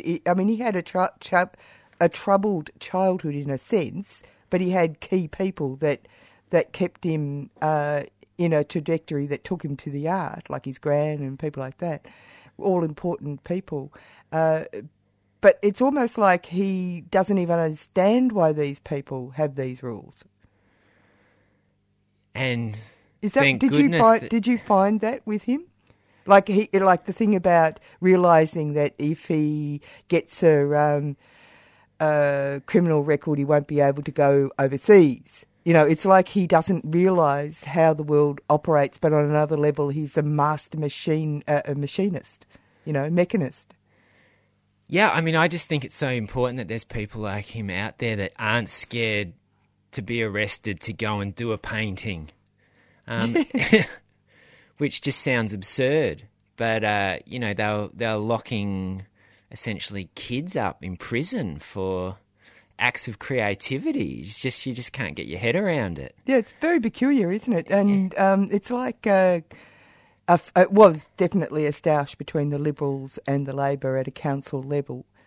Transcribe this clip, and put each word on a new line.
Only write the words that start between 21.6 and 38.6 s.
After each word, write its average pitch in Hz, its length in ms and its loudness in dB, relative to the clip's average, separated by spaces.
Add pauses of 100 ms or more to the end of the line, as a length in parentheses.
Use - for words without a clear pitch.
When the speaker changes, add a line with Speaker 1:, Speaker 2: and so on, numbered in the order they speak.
Speaker 2:
And 117 440 -4 (440)
Speaker 1:
Is 208 120 -4
that, 277 60 4
Speaker 2:
thank - 200 4
Speaker 1:
did 254 140 4
you 285 80 6
Speaker 2:
goodness 175 200 4
Speaker 1:
find, 226 200 8
Speaker 2:
that - 80 -10
Speaker 1:
did 226 160 0
you 247 120 2
find 202 420 2
that 233 260 -4
with 214 180 -4
him? 294 200 -6 (600)
Like, 196 220 8
he, 208 260 2
like, 190 320 4
the 190 60 -6
thing 214 220 2
about 170 460 4 (200)
realising 165 760 4
that 147 240 0
if 151 280 -4
he 151 540 -2 (280)
gets - 340 -2
a, 147 360 4
um, 147 380 0 (800)
a 143 680 0
criminal 165 360 2
record, 147 360 -2
he 139 60 -2
won't 147 220 2
be 147 140 0
able 139 220 2
to 147 100 -10
go 139 460 4
overseas. 139 840 4 (200)
You 165 100 2
know, 156 100 8
it's 160 220 2
like 190 220 8
he 185 180 0
doesn't 165 400 2
realise 156 800 2
how 160 300 4
the 156 80 -6
world 147 460 2
operates, 147 480 2